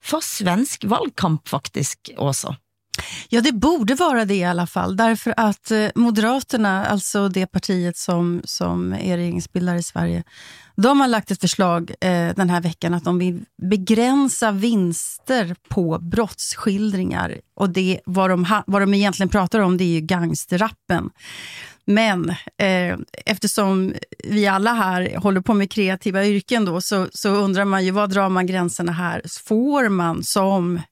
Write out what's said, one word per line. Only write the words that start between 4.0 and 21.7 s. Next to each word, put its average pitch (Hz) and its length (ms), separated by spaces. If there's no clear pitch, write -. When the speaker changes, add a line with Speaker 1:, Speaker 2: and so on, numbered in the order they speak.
Speaker 2:
det 202 100
i 185 80
alla 175 240
fall. 180 300
Därför 226 400
att, 214 340
eh, 214 240
Moderaterna, 220 920
alltså 202 440
det 185 180
partiet 180 500
som, 175 460
som 175 500
är 185 240
regeringsbildare 175 600
i 170 60
Sverige, 170 400
de 262 260
har 269 60
lagt 220 240
ett 190 100
förslag, 170 500
eh, 175 340
den 185 140
här 175 120
veckan 170 320
att 175 100
de 175 160
vill 180 240
begränsa 233 840
vinster 196 1040
på 165 320
brottsskildringar. 196 1400
Och 196 140
det, 185 360
vad 185 240
de 180 160
ha-, 208 220
vad 196 140
de 196 120
egentligen 196 360
pratar 202 300
om, 185 180
det 185 60
är 175 100
ju 160 80
gangsterrappen. 175 1080